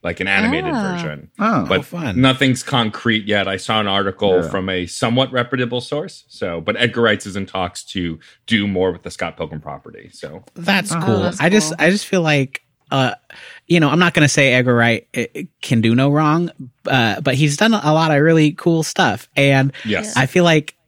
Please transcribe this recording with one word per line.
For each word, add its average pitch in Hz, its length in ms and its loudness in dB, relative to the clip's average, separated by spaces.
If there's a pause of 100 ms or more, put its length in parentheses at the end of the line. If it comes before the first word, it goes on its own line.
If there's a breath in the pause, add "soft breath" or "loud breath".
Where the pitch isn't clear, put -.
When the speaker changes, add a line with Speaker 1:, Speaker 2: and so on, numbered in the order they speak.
Speaker 1:
like 87 160 -6
an 95 80 -4
animated 233 440 0
Speaker 2:
Ah. 202 240 -4
Speaker 1:
version. 156 320 -10 (120)
Speaker 3:
Oh. 190 280 0
Speaker 1:
But 95 120 2
Speaker 4:
Oh, - 20 -10
fun. 139 380 -4
Speaker 1:
nothing's 131 420 2
concrete 110 640 -2
yet. 104 220 0
I 95 80 -4
saw 110 240 -2
an 104 80 -2
article 98 540 0
Speaker 3:
Yeah. 80 60 -4
Speaker 1:
from 95 200 -4
a 92 180 -4
somewhat 123 460 -2
reputable 123 480 -4
source. 147 480 -10
So, 85 320 -8
but 104 180 -4
Edgar 117 240 0
Wright's 107 240 0
is 95 80 -10
in 98 120 -6
talks 92 400 -8
to 85 340 -8 (260 soft breath)
do 101 220 0
more 92 240 0
with 87 100 -10
the - 80 -14
Scott - 260 -8
Pilgrim 78 240 -10
property. - 520 -16
So 80 320 -16 (100)
Speaker 4:
That's 185 380 -2
Speaker 3:
Oh. 165 80 -4
Speaker 4:
cool. 196 220 2
Speaker 2:
That's 175 180 -2
Speaker 4:
I 151 80 4
just, 208 280 2
Speaker 2:
cool. 156 80 0
Speaker 4:
I 165 60 6
just 208 160 0
feel 185 160 0
like, 147 400 0 (300)
uh, 131 220 0 (520 loud breath)
you 170 140 4
know, 151 100 4
I'm 151 80 2
not 175 160 2
gonna 151 140 4
say 135 240 4
Edgar 123 240 4
Wright, 117 280 2 (120)
uh, 120 80 -2 (380)
can 117 180 0
do 113 160 4
no 135 140 2
wrong, 156 420 0 (340)
uh, 117 340 0
but 135 140 0
he's 147 220 0
done 226 180 2
a 156 180 2
lot 156 200 2
of 143 100 4
really 156 300 4
cool 165 320 0
stuff. - 500 -2
And 139 380 4 (120)
Speaker 1:
Yes. 104 320 -2
Speaker 4:
I 127 100 2
feel 175 180 2
like 160 320 2 (120)